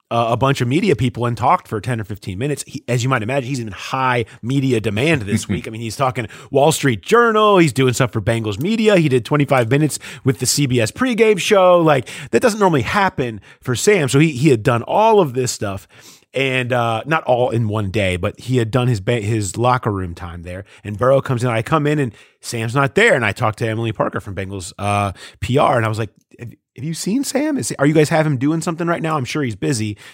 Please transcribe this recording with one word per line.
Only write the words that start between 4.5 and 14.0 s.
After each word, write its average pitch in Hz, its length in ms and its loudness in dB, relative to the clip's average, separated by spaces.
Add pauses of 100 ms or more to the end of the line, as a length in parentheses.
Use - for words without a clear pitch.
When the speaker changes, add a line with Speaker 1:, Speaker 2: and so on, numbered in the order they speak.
Speaker 1:
demand 113 440 0
this 104 240 -4
Speaker 2:
<laughs> - 20 -6
Speaker 1:
week. 92 180 -4
I 117 40 -12
mean, 113 100 -12
he's 113 160 -10
talking 131 300 -2 (240)
Wall 139 200 4
Street 123 300 0
Journal. 214 560 4
He's 160 160 4
doing 131 200 2
stuff 127 180 0
for 110 100 -4
Bengals 107 380 -2
media. 208 380 2
He 151 120 2
did 127 160 0
twenty-five 139 460 2
minutes 143 260 0 (260)
with 131 140 0
the 127 80 -4
C 147 220 0
B 123 120 0
S 175 120 0
pregame 220 480 2
show. 185 420 6
Like, 151 260 2 (220)
that 226 140 2
doesn't 220 160 2
normally 165 240 2
happen 131 580 -2 (200)
for 123 140 -2
Sam. 196 320 2